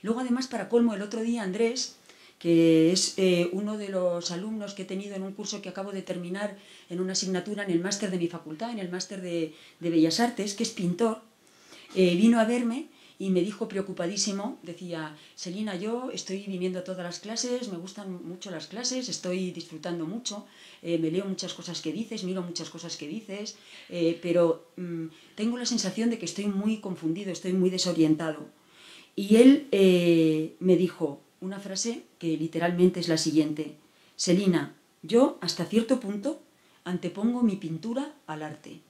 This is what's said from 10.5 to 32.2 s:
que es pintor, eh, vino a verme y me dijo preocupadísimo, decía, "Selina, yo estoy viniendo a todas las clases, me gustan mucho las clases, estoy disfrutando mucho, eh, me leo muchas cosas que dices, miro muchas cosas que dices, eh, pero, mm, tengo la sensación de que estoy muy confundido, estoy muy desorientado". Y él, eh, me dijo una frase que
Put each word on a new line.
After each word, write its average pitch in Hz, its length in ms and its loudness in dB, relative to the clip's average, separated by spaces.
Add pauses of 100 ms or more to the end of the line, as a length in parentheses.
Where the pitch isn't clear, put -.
que 233 100 -4
es 220 60 -2
pintor, 214 520 0 (760)
eh, 180 200 6
vino 226 240 6
a 220 60 6
verme 240 420 -2 (320)
y 196 100 -4
me 180 120 4
dijo 208 260 -4
preocupadísimo, 196 960 -4
decía, 165 520 -10 (200)
"Selina, 196 400 -8
yo 233 340 -6
estoy 196 380 -8
viniendo 185 320 -4
a 175 40 -10
todas 185 200 -8
las 175 160 -10
clases, 233 520 -6
me 175 60 -8
gustan 185 480 -12
mucho 180 240 -12
las 160 160 -10
clases, 247 440 -8
estoy 180 420 -6
disfrutando 165 560 -8
mucho, 208 400 -10 (340)
eh, 170 160 -2
me 160 140 0
leo 190 140 -2
muchas 185 280 -6
cosas 170 280 -12
que 156 120 -4
dices, 214 300 -8
miro 185 180 -4
muchas 170 300 -8
cosas 165 260 -12
que 147 100 -12
dices, 208 500 -10 (320)
eh, 170 340 0
pero, 170 540 2
mm, 170 280 -6 (300)
tengo 233 240 -2
la 240 80 -4
sensación 220 420 -2
de 233 80 -2
que - 80 -8
estoy 202 220 -4
muy 202 300 0
confundido, 185 540 -6
estoy 180 220 -4
muy 185 160 4
desorientado". 160 760 2 (680)
Y 202 200 4
él, 269 360 10
eh, 170 880 6
me 185 160 6
dijo 165 460 0 (200)
una 196 180 -8
frase 202 440 -6 (140)
que 160 200 -2